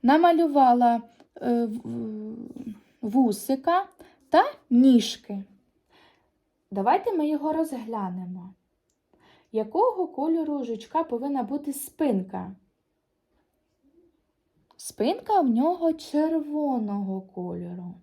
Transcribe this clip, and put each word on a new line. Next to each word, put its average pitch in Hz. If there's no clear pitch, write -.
Намалювала, 269
е, 240
в-, 220
вусика 269
та 370
ніжки. 240
Давайте 254
ми 302
його 302
розглянемо. 196
Якого 349
кольору 311
у 269
жучка 233
повинна 269
бути 285
спинка? 185
Спинка 381
в 285
нього 320
червоного 294
кольору. 175